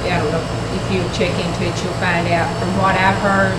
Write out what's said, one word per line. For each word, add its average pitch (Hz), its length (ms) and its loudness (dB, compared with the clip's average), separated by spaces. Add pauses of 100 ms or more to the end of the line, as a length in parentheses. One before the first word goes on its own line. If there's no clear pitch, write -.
I 175 80 0
don't 156 160 0
know, 160 80 0 (320)
if 196 160 -2
you 185 240 0
check 180 240 2
into 175 320 -2
it, 175 40 -2 (120)
you'll 175 160 -4
find 170 320 0
out. 170 240 2
From 185 140 -2 (100)
what 190 160 4
I've 190 240 2
heard, 196 380 2